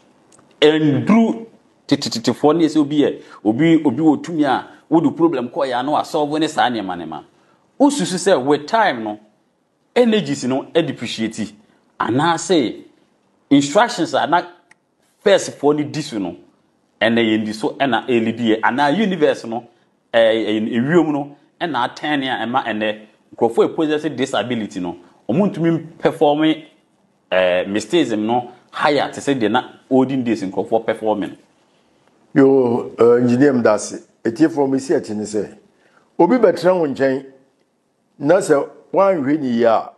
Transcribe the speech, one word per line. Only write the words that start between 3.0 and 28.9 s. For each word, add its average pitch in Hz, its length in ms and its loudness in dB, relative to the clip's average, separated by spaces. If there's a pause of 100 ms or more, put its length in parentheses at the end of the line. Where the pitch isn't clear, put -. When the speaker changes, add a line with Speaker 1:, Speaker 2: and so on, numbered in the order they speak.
Speaker 1:
yɛ, - 220 0 (220)
obi, 147 400 2
obi 135 180 -2
wɔ 151 200 2
tumi 160 220 -2
a, 123 220 -2 (220)
wode 160 280 2
problem 143 320 0
kɔɔ 139 220 -4
yɛ 123 100 -2
a, - 20 -4
na 143 100 -4
wasolve 147 460 -2
ne 156 100 -2
saa 120 220 0
nneɛma 95 260 -6
nneɛma. 80 280 -12 (560)
Wosusu 190 360 0
sɛ 175 280 0
with 147 220 0
time 180 380 0
no, 107 140 -8 (760)
energies 208 500 0
no, 131 280 -2
ɛdepreciate, 113 800 -4 (480)
anaasɛ 151 840 -2 (680)
instructions 160 640 2
a 117 120 0
na 170 160 0 (760)
first 170 400 0
foɔ 147 200 2
no 151 60 0
di 131 160 -8
so 117 180 -8
no, 87 180 -6 (640)
ɛnɛ 113 200 2
yɛndi 110 340 0
so 139 160 -4
ɛna 127 360 -2
ɛlidi 117 340 0 (160)
yɛ, - 60 -4
anaa 143 340 0
universe 180 500 0
no, 117 180 -10 (500)
ɛɛ, 113 320 2
ɛɛ, 107 260 -2
ewiem 151 400 2
no, 143 240 -6 (240)
ɛna 131 280 -4
atɛn 151 320 -6
ne 135 80 -4
a 113 180 -4
ɛma 127 180 -2
ɛnɛ 107 340 -4 (380)
nkurɔfoɔ 123 320 2
yɛ - 80 -12
possess 151 260 -2 (140)
disability 117 640 -4
no, 87 160 -6 (320)
ɔmo 175 240 0
ntumi 165 340 -2 (120)
perform, 147 420 0 (880)
ɛɛ, 90 380 0
mistakes 120 440 -2
no 113 380 -2 (200)
higher 147 400 -2